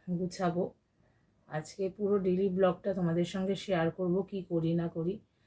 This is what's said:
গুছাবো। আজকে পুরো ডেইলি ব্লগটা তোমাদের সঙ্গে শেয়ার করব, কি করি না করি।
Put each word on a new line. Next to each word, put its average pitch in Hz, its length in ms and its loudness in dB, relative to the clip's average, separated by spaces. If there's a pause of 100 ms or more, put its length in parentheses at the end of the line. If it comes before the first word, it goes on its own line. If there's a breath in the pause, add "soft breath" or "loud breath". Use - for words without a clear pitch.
গুছাবো। 175 640 -2 (720 soft breath)
আজকে 156 420 -4
পুরো 202 300 0
ডেইলি 185 300 2
ব্লগটা 185 440 2
তোমাদের 175 320 2
সঙ্গে 190 300 -2
শেয়ার 165 360 0
করব, 185 300 0
কি 185 280 -6
করি 165 240 0
না 170 140 0
করি। 170 320 -4 (280 soft breath)